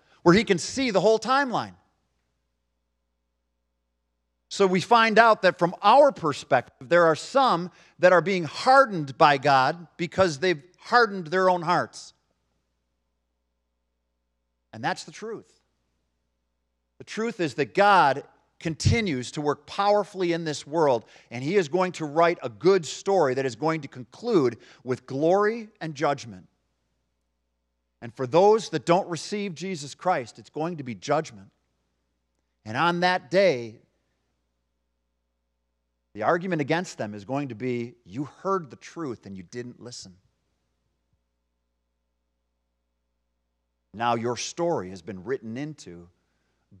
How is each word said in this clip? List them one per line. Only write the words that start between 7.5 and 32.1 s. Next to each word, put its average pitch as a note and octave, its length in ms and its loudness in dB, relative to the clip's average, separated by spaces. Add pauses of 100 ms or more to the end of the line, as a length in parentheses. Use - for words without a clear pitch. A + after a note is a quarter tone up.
that F3+ 120 6
are F3 100 6
being F3+ 220 -2
hardened G3+ 720 2
by D3 220 6
God C#3+ 480 2 (100)
because E3+ 440 -2
they've E3+ 220 -2 (160)
hardened G3+ 500 0
their F#3 200 2
own F3+ 140 0
hearts. D3+ 520 -4 (2500)
And A2 100 -16
that's F3+ 220 -6
the F3 80 -20
truth. G3+ 480 -16 (1400)
The C3+ 60 -20
truth A3 340 -8
is D#3 160 -4
that C#3 200 -4
God F3+ 500 4 (360)
continues E3 720 -2
to D#3 80 -8
work D3 260 -4
powerfully G3 680 0
in E3+ 120 -4
this D3+ 220 -8
world, C#3+ 400 2 (240)
and A#2 120 -10
he E3 140 -2
is F3 120 2
going F3+ 240 -2
to D#3 120 -10
write E3 380 2
a C3+ 60 -6
good D#3+ 360 0
story D#3+ 500 0
that C3+ 120 -2
is A#2 100 -8
going D#3+ 240 -4
to C#3 80 -14
conclude C3+ 720 -2 (260)
with B2 220 -6
glory G3+ 640 0 (120)
and D#3+ 140 -10
judgment. B2+ 520 -6 (1600)
And A#2 120 -14
for C3 120 -6
those G3 420 4
that D3+ 160 -6
don't F3 240 2
receive G3+ 460 -8
Jesus D3 400 -12
Christ, D#3+ 440 -4
it's A2 120 -20
going E3 260 -8
to C#3+ 60 -12
be B2 120 -10
judgment. A#2 560 -6 (1160)